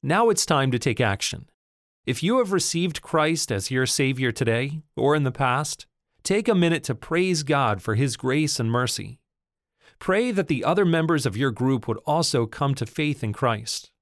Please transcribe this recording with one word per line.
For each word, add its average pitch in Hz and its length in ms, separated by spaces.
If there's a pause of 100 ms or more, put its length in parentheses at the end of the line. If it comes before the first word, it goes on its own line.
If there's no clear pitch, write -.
Now 202 240
it's 196 160
time 135 260
to 123 80
take 117 200
action. - 500 (560)
If 131 160
you 220 180
have 208 120
received 175 500
Christ 156 520
as 98 180
your 127 140
Savior 131 480
today 131 480 (160)
or 135 180
in 151 80
the 131 80
past, 131 540 (380)
take 208 260
a 220 40
minute 170 300
to 127 120
praise 170 480
God 135 380
for 110 140
His 123 220
grace 143 420
and 113 100
mercy. 120 520 (760)
Pray 226 320
that 190 180
the 147 160
other 175 180
members 160 420
of 104 120
your 131 140
group 127 360
would 110 180
also 147 400
come 139 300
to 117 100
faith 147 380
in 107 80
Christ. 113 600 (100)